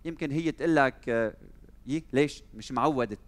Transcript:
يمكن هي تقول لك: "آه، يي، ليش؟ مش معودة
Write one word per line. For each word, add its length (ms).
يمكن 240
هي 220
تقول 240
لك: 320
"آه، 280
يي، 260
ليش؟ 300
مش 180
معودة 560